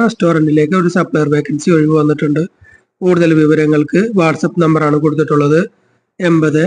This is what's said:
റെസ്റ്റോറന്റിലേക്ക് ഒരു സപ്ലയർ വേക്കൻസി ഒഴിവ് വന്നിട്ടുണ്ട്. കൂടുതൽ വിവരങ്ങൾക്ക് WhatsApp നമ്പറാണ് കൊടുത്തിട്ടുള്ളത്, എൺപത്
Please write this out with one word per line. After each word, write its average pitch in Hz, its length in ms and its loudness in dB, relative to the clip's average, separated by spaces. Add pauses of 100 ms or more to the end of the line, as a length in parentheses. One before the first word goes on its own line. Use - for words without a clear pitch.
റെസ്റ്റോറന്റിലേക്ക് 156 800 0
ഒരു 170 160 0
സപ്ലയർ 165 380 -2
വേക്കൻസി 147 400 -4
ഒഴിവ് 156 260 2
വന്നിട്ടുണ്ട്. 151 420 -2 (580)
കൂടുതൽ 170 320 2
വിവരങ്ങൾക്ക് 156 680 2 (180)
WhatsApp 160 340 -2 (100)
നമ്പറാണ് 156 400 0
കൊടുത്തിട്ടുള്ളത്, 147 580 0 (580)
എൺപത് 156 480 0